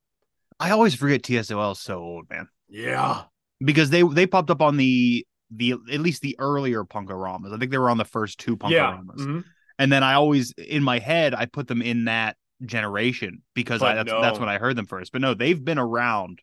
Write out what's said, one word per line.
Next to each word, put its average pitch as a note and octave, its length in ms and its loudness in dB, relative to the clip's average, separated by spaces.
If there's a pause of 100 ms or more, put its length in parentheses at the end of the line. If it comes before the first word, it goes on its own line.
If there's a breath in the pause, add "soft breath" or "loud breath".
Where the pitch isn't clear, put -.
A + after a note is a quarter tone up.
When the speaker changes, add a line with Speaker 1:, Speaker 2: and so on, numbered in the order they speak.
(600)
Speaker 1:
I E3 100 -2
always A3 240 4
forget C#3 300 0
T B2 120 0
S A2+ 140 -2
O G#2 100 -4
L G#2 120 0
is F#2+ 80 -8
so F#2+ 180 -10
old, E2+ 320 -12
man. E2 180 -12 (220)
Speaker 2:
Yeah. A#2+ 540 -4 (360)
Speaker 1:
Because D3 300 2
they, E3+ 140 4
they F3 240 4
popped F3+ 240 2
up D3+ 100 0
on D3 160 4
the, B2 480 4 (240)
the, A#2+ 220 -2
at B2 280 -6
least E3 220 -2
the C#3 160 -6
earlier C3+ 460 -2
Punk-O-Ramas. F#2+ 680 -10
I G#2+ 40 -8
think B2+ 140 -4
they C3+ 80 0
were B2+ 100 2
on A#2 80 2
the A2 80 0
first - 340 -6
two A#2 160 -4 (120)
Speaker 2:
Yeah. D3 240 4
Speaker 1:
Punk-O-Ramas. F#2 300 -12
Speaker 2:
Mm-hmm. C#3+ 180 -6 (400 soft breath)
Speaker 1:
And C3+ 120 4
then C3+ 120 6
I C3 100 4
always, C#3+ 440 4
in D3 260 -2
my B2 160 2
head, D3 340 2
I A#2 120 -2
put C3 220 -8
them A#2+ 140 -2
in A#2 240 0
that A2+ 320 -2 (280)
generation G#2+ 760 -4 (120)
because A#2+ 280 -2
Speaker 2:
But - 100 4
Speaker 1:
I, A2 120 0
that's, A2+ 80 -6
that's A2+ 280 2
Speaker 2:
no. A#2 60 -4
Speaker 1:
when G#2 40 -2
I G2+ 80 -2
heard B2 180 -2
them A2 100 -4
first. F#2 260 -12
But B2+ 100 -4
no, C3 120 2
they've C3+ 300 0
been D3+ 160 -2
around A2+ 640 0